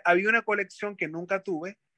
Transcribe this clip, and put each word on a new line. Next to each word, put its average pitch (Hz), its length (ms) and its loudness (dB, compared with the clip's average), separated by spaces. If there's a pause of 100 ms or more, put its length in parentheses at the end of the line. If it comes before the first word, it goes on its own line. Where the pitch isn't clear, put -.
había 185 220 6
una 226 140 4
colección 202 560 -4
que 165 100 -4
nunca 180 360 -4
tuve, 180 340 -6 (200)